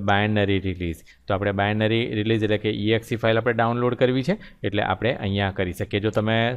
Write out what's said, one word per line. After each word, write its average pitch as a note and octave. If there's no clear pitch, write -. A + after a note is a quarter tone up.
binary G2+
release. F2
તો G2+
આપણે G2+
બાઇનરી G#2+
રિલીઝ A2
એટલે G#2
કે G#2+
ઈ G#2
એક્સ -
ઈ A2
ફાઇલ A2+
આપણે A#2+
ડાઉનલોડ A#2+
કરવી C3
છે G3+
એટલે G2+
આપણે -
અહીંયા G2
કરી F2+
શકીએ. G#2
જો G#2+
તમે A2